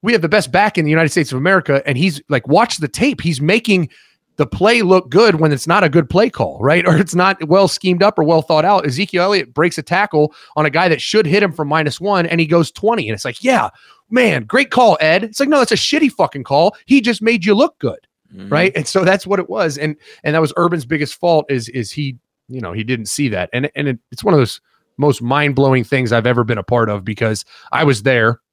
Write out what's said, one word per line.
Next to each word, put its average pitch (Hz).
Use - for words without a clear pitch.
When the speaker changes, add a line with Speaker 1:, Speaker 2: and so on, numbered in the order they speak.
Speaker 1:
We 220
have 208
the 160
best 185
back 202
in 160
the 147
United 160
States 156
of 127
America." 151
And 135
he's 151
like, 131
"Watch 196
the 151
tape. 262
He's 147
making 185
the -
play 226
look 180
good 196
when 156
it's 135
not 185
a 160
good 139
play 220
call, -
right? 165
<laughs> -
Or 170
it's 170
not 185
well 185
schemed 180
up 214
or 165
well 160
thought 156
out." 180
Ezekiel 170
Elliott 180
breaks 165
a 160
tackle 165
on 151
a 151
guy 165
that 156
should 214
hit 185
him 185
for 151
minus 147
one, 185
and 165
he 165
goes 170
twenty. 202
And 110
it's -
like, 123
"Yeah, 214
man, 214
great 262
call, 220
Ed." 165
It's 220
like, 277
"No, 294
that's 247
a -
shitty 294
fucking 143
call. 165
He 269
just 220
made 220
you 208
look 277
good." 110
Speaker 2:
Mm-hmm. 98
Speaker 1:
Right. 175
And 139
so 190
that's 190
what 190
it 180
was. 175
And, 151
and 147
that 160
was 156
Urban's 170
biggest 147
fault 165
is, 120
is 117
he, 139
you 127
know, 92
he 107
didn't 113
see 143
that. 90
And, 131
and 147
it, 127
it's -
one 196
of 151
those 120
most 135
mind-blowing 135
things 127
I've 113
ever 123
been 110
a 98
part 117
of 101
because 110
I 151
was 123
there. 117